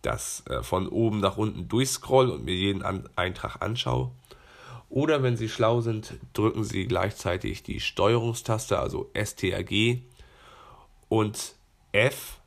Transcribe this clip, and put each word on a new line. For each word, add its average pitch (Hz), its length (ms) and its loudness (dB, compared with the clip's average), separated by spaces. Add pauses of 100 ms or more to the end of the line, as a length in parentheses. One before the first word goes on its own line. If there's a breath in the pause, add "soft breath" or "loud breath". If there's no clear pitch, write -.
das, - 440 -6
äh, - 160 -4
von 92 260 -2
oben 107 320 2
nach 95 160 2
unten 104 320 -2
durchscroll 131 640 4
und 69 140 -6
mir 87 100 -2
jeden 95 280 0
An-, 95 340 -4
Eintrag - 460 -4
anschaue. 123 500 -2 (760 loud breath)
Oder 147 320 2
wenn 123 140 4
Sie 110 120 -2
schlau 117 320 4
sind, 113 340 -4 (200)
drücken 110 280 2
Sie 95 240 -2
gleichzeitig 92 760 -2
die - 180 -8
Steuerungstaste, 117 960 0
also - 360 -4
S 104 200 -4
T 92 160 0
R 95 140 -4
G 120 380 2 (1040 loud breath)
und 107 480 0 (360)
F - 540 0